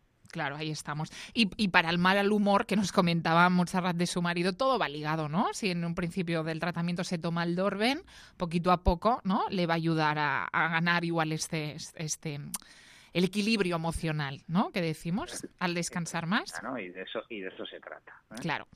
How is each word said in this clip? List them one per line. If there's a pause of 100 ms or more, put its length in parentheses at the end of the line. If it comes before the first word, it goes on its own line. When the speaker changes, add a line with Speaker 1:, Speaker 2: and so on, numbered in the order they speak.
(320)
Speaker 1:
claro,
ahí
estamos. (240)
Y,
y
para
el
mal
al
humor
que
nos
comentaba
Montserrat
de
su
marido,
todo
va
ligado,
¿no?
Si
en
un
principio
del
tratamiento
se
toma
el
Dorben, (360)
poquito
a
poco,
¿no?
Le
va
a
ayudar
a,
a
ganar
igual
este, (200)
este, (720)
el
equilibrio
emocional,
¿no?
Que
decimos, (120)
al
descansar
más.
Speaker 2:
Claro,
y
de
eso,
y
de
eso
se
trata, (180)
¿eh?
Speaker 1:
Claro.